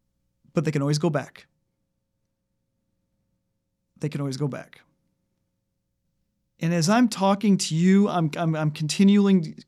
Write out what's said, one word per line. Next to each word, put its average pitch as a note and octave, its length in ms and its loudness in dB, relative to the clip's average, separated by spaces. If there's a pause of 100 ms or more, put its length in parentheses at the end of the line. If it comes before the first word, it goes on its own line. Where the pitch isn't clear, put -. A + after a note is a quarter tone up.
(540)
But E3 100 -2
they D3+ 80 -4
can D3 100 -2
always C#3+ 160 -2
go E3+ 120 -2
back. C#3 380 -8 (2500)
They D#3 80 -6
can D3 140 -8
always C3+ 160 -6
go C#3+ 100 -4
back. - 320 -14 (1800)
And E3 120 -2
as E3 160 0
I'm A#3 200 4
talking G3 480 0
to - 180 -6
you, F#3+ 320 4
I'm, E3 300 -2
I'm, D#3+ 180 -2
I'm D3+ 160 -2
continuing, G3 960 2